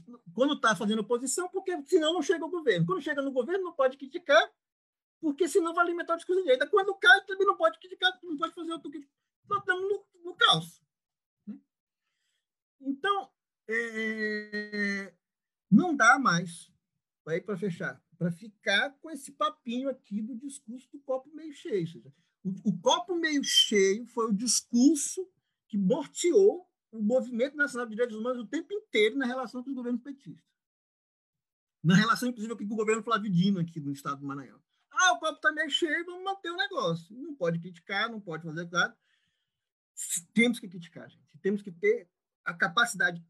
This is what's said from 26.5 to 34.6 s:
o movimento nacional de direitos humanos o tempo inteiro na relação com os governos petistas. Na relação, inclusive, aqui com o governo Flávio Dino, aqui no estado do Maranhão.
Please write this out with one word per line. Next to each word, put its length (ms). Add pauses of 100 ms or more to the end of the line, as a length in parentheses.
o 100
movimento 560
nacional 300
de 80
direitos 220
humanos 260
o 40
tempo 260
inteiro 440
na 100
relação 360
com 80
os 60
governos 260
petistas. 420 (1400)
Na 120
relação, 340
inclusive, 240
aqui 140
com 80
o 20
governo 280
Flávio 260
Dino, 300
aqui 180
no 140
estado 280
do 60
Maranhão. 340 (300)